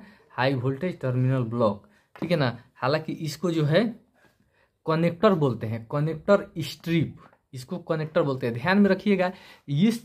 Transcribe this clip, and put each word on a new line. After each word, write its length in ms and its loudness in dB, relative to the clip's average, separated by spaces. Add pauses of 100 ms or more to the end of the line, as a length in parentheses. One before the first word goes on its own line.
(320)
हाई 240 0
वोल्टेज 460 -4
टर्मिनल 440 0
ब्लॉक, 420 -2 (280)
ठीक 160 -6
है 60 0
ना। 200 -2 (180)
हालांकि 400 -2
इसको 360 -6
जो 140 0
है 200 2 (1000)
कनेक्टर 500 2
बोलते 320 0
हैं, 200 -6
कनेक्टर 580 0 (140)
स्ट्रिप, 560 -2 (380)
इसको 260 -10
कनेक्टर 440 -2
बोलते 240 -2
हैं। 80 -2
ध्यान 220 2
में 120 6
रखिएगा, 420 0 (360)
इस, 380 2